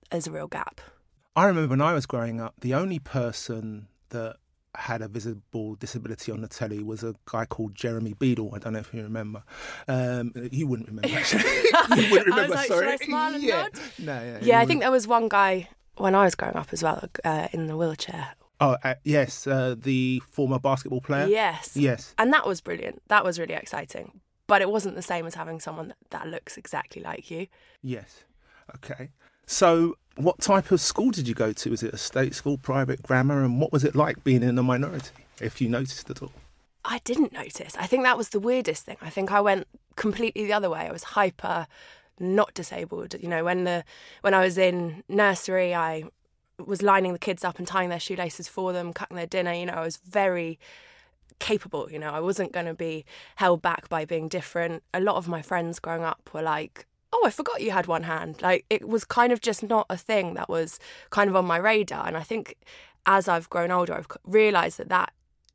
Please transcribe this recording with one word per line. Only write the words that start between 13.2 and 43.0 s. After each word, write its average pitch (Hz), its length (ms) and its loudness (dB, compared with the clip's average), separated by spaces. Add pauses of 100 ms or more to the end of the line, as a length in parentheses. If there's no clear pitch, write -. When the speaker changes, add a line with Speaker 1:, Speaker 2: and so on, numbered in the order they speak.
Speaker 1:
and 285 80 -4
Speaker 2:
Yeah. 247 180 2
Speaker 1:
nod?" 415 100 -4 (280)
Speaker 2:
No, 151 140 -6
yeah, 123 80 -6
Speaker 1:
Yeah, 120 200 -10
Speaker 2:
you 226 120 6
Speaker 1:
I 233 60 10
think 226 80 6
Speaker 2:
wouldn't. 320 140 4
Speaker 1:
there 254 100 2
was 240 160 4
one 226 220 4
guy 190 400 4 (260)
when 190 180 4
I 196 120 8
was 170 100 4
growing - 220 -4
up - 160 -8
as 165 100 -2
well, - 240 0 (160)
uh, 156 300 0
in 165 140 -4
the 156 100 -6
wheelchair. 160 560 -4 (260)
Speaker 2:
Oh, 135 240 4
uh, 131 120 0 (100)
yes, 143 420 0
uh, 131 300 0
the 127 520 0
former 131 300 0
basketball 135 400 -2
player? 143 280 -2
Speaker 1:
Yes. 202 500 0
Speaker 2:
Yes. 131 400 0
Speaker 1:
And 240 160 6
that 311 120 6
was 185 140 -2
brilliant. - 480 -10
That 208 160 4
was 175 160 0
really 160 140 -6
exciting. - 640 -10 (260)
But 202 160 6
it 190 80 2
wasn't 202 260 -2
the 180 60 -10
same 170 240 -4
as 165 100 -10
having 160 260 -10
someone 160 260 -10
that, - 100 -18 (120)
that 165 180 -10
looks - 300 -12
exactly - 440 -10
like - 300 -12
you. 170 160 -8 (340)
Speaker 2:
Yes. 120 440 -12 (500)
Okay. - 360 -14 (360)
So 165 480 4 (220)
what 156 220 2
type 196 320 2
of 180 80 6
school - 320 0
did 127 160 -2
you 113 60 0
go 110 180 0
to? - 180 -4
Was 117 140 -2
it 110 100 -4
a 107 40 -10
state 131 360 -2
school, 143 240 -2
private, 135 460 -2
grammar? 135 400 2
And 123 160 2
what 156 120 2
was 139 120 2
it 143 120 2
like 135 280 2
being 127 200 4
in 123 140 2
a 127 60 4
minority, 131 480 0 (300)
if 110 200 -6
you 120 60 2
noticed 131 420 -4
at - 120 -12
all? - 100 -12 (520)
Speaker 1:
I - 200 -6
didn't 262 300 2
notice. 135 440 -10
I 170 80 -6
think 254 180 2
that 254 140 4
was 220 120 -4
the 208 100 -2
weirdest 233 460 0
thing. - 160 -14
I 160 80 -14
think 190 220 -4
I 202 100 4
went 196 260 2 (280)
completely 214 500 -2
the 208 80 0
other 202 160 0
way. 160 180 -4
I 160 40 -8
was 175 120 -8
hyper, 180 640 -2 (520)
not 190 340 2
disabled. 175 640 -8